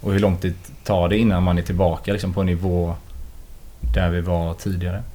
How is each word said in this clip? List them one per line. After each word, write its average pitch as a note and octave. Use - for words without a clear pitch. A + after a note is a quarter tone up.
och G2+
hur G2
lång F#2+
tid F2+
tar F2+
det G#2
innan G2+
man F2
är F2
tillbaka, F2
liksom, F2+
på F#2+
en F#2+
nivå F2
där F#2
vi F2
var E2+
tidigare? F#2